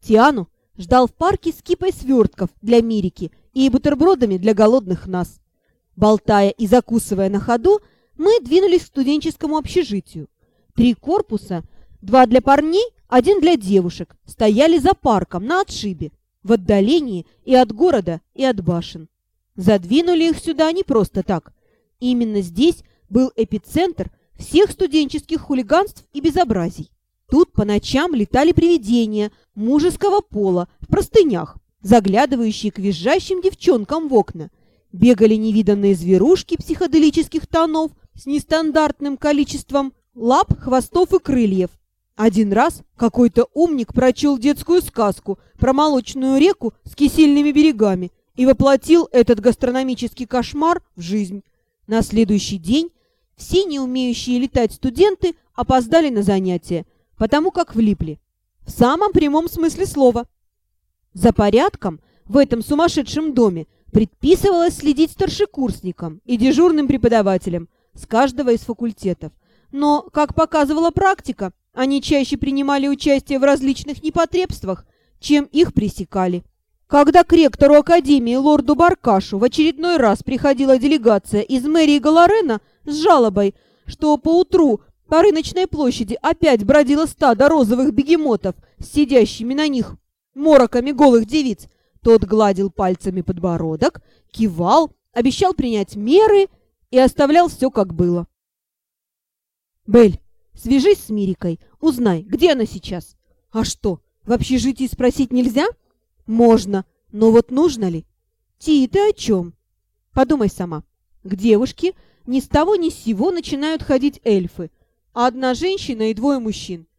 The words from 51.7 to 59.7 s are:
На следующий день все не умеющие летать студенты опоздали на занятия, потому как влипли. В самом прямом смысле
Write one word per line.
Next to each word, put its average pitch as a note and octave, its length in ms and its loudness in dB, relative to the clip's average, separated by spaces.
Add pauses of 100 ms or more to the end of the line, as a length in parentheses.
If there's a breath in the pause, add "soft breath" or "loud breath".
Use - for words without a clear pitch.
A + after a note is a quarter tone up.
На A3 160 -2
следующий G#3 560 -2
день C4 320 -2 (460)
все F#4 280 -2
не D4+ 140 -6
умеющие B3 600 -4
летать B3 340 -2
студенты E4+ 640 0 (200)
опоздали C4 540 2
на A3 140 -2
занятия, F#3 640 -2 (300)
потому D4 340 0
как - 240 -6
влипли. G3 440 -2 (480)
В - 40 -18
самом E4+ 420 0
прямом D#4+ 360 0
смысле E4 380 -4